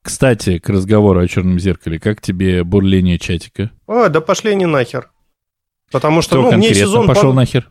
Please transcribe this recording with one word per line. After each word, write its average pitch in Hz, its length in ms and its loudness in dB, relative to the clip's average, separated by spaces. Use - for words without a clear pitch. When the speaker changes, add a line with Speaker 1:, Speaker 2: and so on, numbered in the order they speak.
Speaker 1:
Кстати, 104 560 -2
к - 120 -8
разговору 101 500 2
о 90 80 2
«Черном 90 320 -2
зеркале», 82 400 -4
как 107 220 -4
тебе 92 420 -2
бурление 92 560 0
чатика? - 520 -8
Speaker 2:
Ой, 220 220 0
да 156 120 0
пошли 208 300 -2
они 196 140 -2
нахер. 131 440 -4
Потому 151 300 0
что, - 160 -2
Speaker 1:
Кто 135 60 2
Speaker 2:
ну, 254 40 2
мне 220 120 4
Speaker 1:
конкретно 202 160 2
Speaker 2:
сезон 208 220 0
Speaker 1:
пошел 135 240 2
Speaker 2:
пон- 127 40 0
Speaker 1:
нахер? 127 360 0